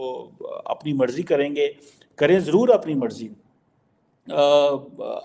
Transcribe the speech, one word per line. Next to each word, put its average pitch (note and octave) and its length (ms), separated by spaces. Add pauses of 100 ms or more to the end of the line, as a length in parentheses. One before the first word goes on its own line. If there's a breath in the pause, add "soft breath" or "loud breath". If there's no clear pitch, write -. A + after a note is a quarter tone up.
(420)
अ, - 280
अपनी D3+ 220
मर्जी C3+ 300
करेंगे, C#3+ 540 (420 loud breath)
करें E3+ 220
ज़रूर F#3 300
अपनी D#3+ 240
मर्जी। A2+ 320 (1040)
अ, D3+ 120 (840)